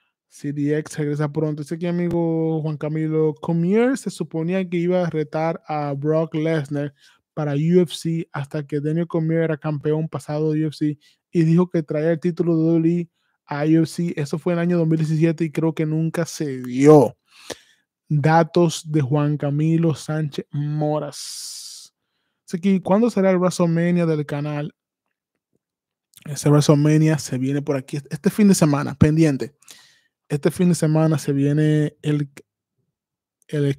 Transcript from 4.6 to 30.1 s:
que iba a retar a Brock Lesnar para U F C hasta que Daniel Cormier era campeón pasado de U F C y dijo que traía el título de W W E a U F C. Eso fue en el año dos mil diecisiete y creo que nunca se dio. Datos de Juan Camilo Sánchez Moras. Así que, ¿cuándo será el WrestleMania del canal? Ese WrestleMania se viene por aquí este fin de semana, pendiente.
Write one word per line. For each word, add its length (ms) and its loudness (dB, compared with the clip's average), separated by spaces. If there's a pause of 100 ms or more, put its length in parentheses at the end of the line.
que 80 -4
iba 300 0
a 20 -2
retar 580 -4
a 280 -4
Brock 400 0
Lesnar 580 -2 (400)
para 220 -4
U 260 4
F 140 0
C 380 -6
hasta 340 -8
que 140 -6
Daniel 260 -2
Cormier 360 -2
era 140 -2
campeón 520 -4
pasado 440 -4
de 120 -2
U 40 -2
F 80 -10
C 220 -2 (320)
y 140 2
dijo 260 4
que 120 -2
traía 280 -2
el 100 0
título 340 0
de 100 2
W 100 2
W 260 2
E 100 -8 (360)
a 180 -4
U 200 4
F 20 -4
C. 300 -6
Eso 220 -4
fue 140 -2
en 60 -2
el 60 0
año 120 2
dos 100 2
mil 120 2
diecisiete 460 0
y 80 -6
creo 220 -2
que 120 -2
nunca 400 -2
se 340 -8
dio. 560 6 (920)
Datos 840 2
de 80 2
Juan 380 0
Camilo 560 0
Sánchez 560 -6
Moras. 1400 -6 (520)
Así 140 -8
que, 220 2
¿cuándo 260 2
será 220 2
el 80 2
WrestleMania 640 0
del 220 -2
canal? 480 -6 (1500)
Ese 240 -2
WrestleMania 680 4
se 200 -8
viene 240 -4
por 140 -4
aquí 240 -8 (100)
este 180 -2
fin 200 2
de 60 6
semana, 420 0
pendiente. 600 4 (720)